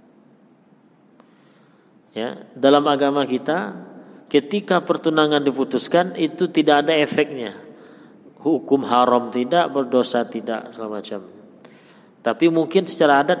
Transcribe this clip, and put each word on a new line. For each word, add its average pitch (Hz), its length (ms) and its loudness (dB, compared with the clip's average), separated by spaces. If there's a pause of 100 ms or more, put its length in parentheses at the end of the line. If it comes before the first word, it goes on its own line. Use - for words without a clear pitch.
(2250)
Ya, 117 400 -10
dalam 139 320 4
agama 139 400 0
kita, 156 480 -6 (560)
ketika 185 480 0
pertunangan 156 640 0
diputuskan, 135 720 0
itu 170 320 -2
tidak 151 400 2
ada 160 80 2
efeknya. 143 560 -2 (880)
Hukum 139 480 0
haram 120 400 4
tidak, 127 400 0
berdosa 127 560 0
tidak, 113 480 -8
segala 107 280 -10
macam. 101 200 -10 (1040)
Tapi 117 240 2
mungkin 165 400 0
secara 143 320 4
adat 147 200 0